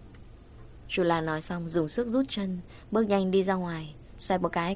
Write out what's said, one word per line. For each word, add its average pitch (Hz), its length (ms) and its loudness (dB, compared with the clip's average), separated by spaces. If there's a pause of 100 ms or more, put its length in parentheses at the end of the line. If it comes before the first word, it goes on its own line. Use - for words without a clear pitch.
(880)
Chu 190 140 0
Lan 165 240 4
nói 156 160 -2
xong 170 260 -4
dùng 160 200 2
sức 240 200 -2
rút 262 200 2
chân, 190 300 -2 (320)
bước 220 120 4
nhanh 196 280 4
đi 190 120 6
ra 190 120 2
ngoài, 165 400 -4 (240)
xoay 185 200 2
một 175 100 2
cái 175 280 0